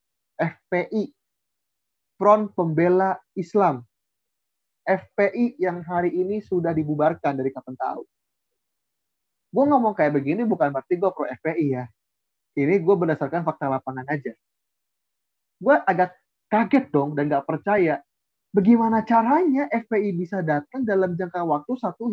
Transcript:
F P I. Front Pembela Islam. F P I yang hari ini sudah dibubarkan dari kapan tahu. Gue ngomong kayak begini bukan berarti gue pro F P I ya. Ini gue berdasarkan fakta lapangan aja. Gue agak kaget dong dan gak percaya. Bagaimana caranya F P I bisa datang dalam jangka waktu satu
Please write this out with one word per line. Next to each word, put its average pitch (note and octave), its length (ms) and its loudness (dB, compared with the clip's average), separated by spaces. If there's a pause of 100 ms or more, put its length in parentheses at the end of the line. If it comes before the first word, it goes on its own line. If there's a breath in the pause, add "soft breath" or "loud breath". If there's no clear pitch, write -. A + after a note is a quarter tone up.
(380)
F D#3 160 -2 (160)
P F3+ 240 0
I. G#3+ 100 0 (1120)
Front G#3 400 4
Pembela F3+ 640 2 (160)
Islam. E3 480 0 (1040)
F - 240 0
P G3+ 240 2
I A#3+ 100 2 (140)
yang F3 240 -4
hari F3 320 -2
ini G3 240 -2
sudah E3+ 320 -2
dibubarkan D3+ 640 0
dari C3+ 160 -2
kapan C3 240 -14
tahu. B2+ 320 -8 (1400)
Gue A#3+ 160 2
ngomong A#3+ 240 2
kayak D3 240 0
begini E3 320 -2
bukan D#3+ 240 0
berarti C#3 240 -4
gue F#3 160 0
pro - 160 -8
F B2+ 160 -12
P D#3+ 160 -2
I C#3 160 0
ya. B2 80 -6 (720)
Ini D#3 240 2
gue F3+ 160 4
berdasarkan E3 480 -2
fakta D#3 240 -4
lapangan C3 400 -6
aja. C#3 240 -6 (1300)
Gue C4+ 160 4
agak F3+ 400 0 (320)
kaget A3+ 400 2
dong D3 240 0
dan C#3+ 160 -2
gak C#3 160 0
percaya. F3+ 560 0 (480)
Bagaimana A3+ 560 2
caranya C#4 640 2
F A#3 160 -4
P G#3+ 160 -2
I G3+ 160 -2
bisa F3+ 240 -4
datang D#3+ 480 -2
dalam F#3+ 320 0
jangka F3 240 -6
waktu D#3+ 320 -2
satu A3+ 360 -6